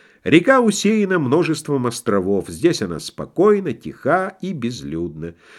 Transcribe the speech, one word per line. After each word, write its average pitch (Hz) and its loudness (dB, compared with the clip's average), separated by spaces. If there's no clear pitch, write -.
река 254 6
усеяна 202 2
множеством 143 0
островов. 98 -2
Здесь 104 0
она 85 -6
спокойна, 185 0
тиха 180 -4
и 190 -6
безлюдна. 82 -8